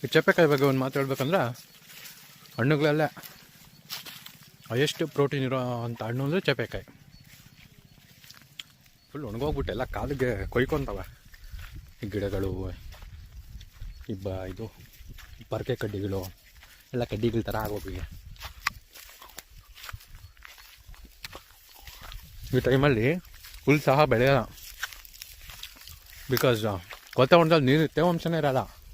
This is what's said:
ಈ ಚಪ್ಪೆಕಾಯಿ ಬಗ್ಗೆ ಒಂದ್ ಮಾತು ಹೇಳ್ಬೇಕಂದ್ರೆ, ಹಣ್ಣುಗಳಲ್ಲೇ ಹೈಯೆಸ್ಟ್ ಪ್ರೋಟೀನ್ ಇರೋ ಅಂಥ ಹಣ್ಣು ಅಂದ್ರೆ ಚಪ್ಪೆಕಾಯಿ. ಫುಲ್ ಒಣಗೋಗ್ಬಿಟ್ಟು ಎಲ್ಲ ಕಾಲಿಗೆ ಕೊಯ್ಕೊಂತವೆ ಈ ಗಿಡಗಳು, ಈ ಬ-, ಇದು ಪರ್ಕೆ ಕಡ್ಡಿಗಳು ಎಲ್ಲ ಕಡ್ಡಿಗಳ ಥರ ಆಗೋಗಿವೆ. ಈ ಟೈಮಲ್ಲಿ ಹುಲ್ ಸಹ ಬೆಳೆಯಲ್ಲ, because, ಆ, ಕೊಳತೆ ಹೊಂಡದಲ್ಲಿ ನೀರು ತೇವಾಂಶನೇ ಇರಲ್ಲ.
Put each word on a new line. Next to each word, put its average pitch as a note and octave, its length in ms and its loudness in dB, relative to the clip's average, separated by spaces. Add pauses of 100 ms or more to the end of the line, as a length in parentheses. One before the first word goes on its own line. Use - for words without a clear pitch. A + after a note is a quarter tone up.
ಈ C#3+ 40 -4
ಚಪ್ಪೆಕಾಯಿ E3 400 6
ಬಗ್ಗೆ C#3+ 160 4
ಒಂದ್ C3+ 160 6
ಮಾತು C3 200 -2
ಹೇಳ್ಬೇಕಂದ್ರೆ, C#3 380 0 (1200)
ಹಣ್ಣುಗಳಲ್ಲೇ D3 460 4 (1700)
ಹೈಯೆಸ್ಟ್ C#3+ 380 0
ಪ್ರೋಟೀನ್ C#3+ 360 0
ಇರೋ B2 400 -2
ಅಂಥ A#2 200 -6
ಹಣ್ಣು A#2+ 220 -2
ಅಂದ್ರೆ E3 160 0
ಚಪ್ಪೆಕಾಯಿ. A#2 420 -2 (2250)
ಫುಲ್ C#3+ 140 -10
ಒಣಗೋಗ್ಬಿಟ್ಟು B2 480 -2
ಎಲ್ಲ A#2 100 -2
ಕಾಲಿಗೆ A#2+ 640 -2
ಕೊಯ್ಕೊಂತವೆ B2 720 -2 (840)
ಈ G#2 60 -6
ಗಿಡಗಳು, F#2+ 640 -2 (1400)
ಈ A2 40 -4
ಬ-, F#2+ 360 -6
ಇದು G2+ 240 -10 (760)
ಪರ್ಕೆ A2 260 -2
ಕಡ್ಡಿಗಳು G2 500 -4 (680)
ಎಲ್ಲ B2 100 -2
ಕಡ್ಡಿಗಳ A2 380 0
ಥರ G#2+ 140 -4
ಆಗೋಗಿವೆ. G#2 640 -6 (4000)
ಈ - 20 6
ಟೈಮಲ್ಲಿ C3 560 4 (500)
ಹುಲ್ C#3+ 160 6
ಸಹ C#3+ 220 6
ಬೆಳೆಯಲ್ಲ, B2+ 560 4 (1700)
because, A#2 340 4
ಆ, G2+ 100 0 (360)
ಕೊಳತೆ C3 220 6
ಹೊಂಡದಲ್ಲಿ D#3+ 300 8
ನೀರು D3 220 6
ತೇವಾಂಶನೇ E3+ 500 2
ಇರಲ್ಲ. C3 420 0 (140)